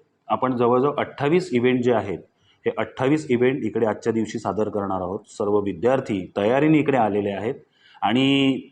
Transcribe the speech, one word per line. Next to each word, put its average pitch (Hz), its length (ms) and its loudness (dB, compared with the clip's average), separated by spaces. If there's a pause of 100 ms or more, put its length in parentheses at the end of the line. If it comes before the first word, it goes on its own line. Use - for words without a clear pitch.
(280)
आपण 127 280 0
जवळजवळ 127 420 4
अठ्ठावीस 147 540 0
इव्हेंट 123 300 2
जे 123 100 4
आहेत, 98 260 -2 (480)
हे 117 120 0
अठ्ठावीस 139 520 -2
इव्हेंट 123 340 0
इकडे 110 220 0
आजच्या 107 260 -2
दिवशी 110 260 -2
सादर 104 300 -2
करणार 98 320 -4
आहोत. 92 280 -6
सर्व 104 320 0
विद्यार्थी 101 760 -2
तयारीने 139 420 2
इकडे 139 180 0
आलेले 104 340 0
आहेत 98 240 -6 (480)
आणि 135 580 2 (120)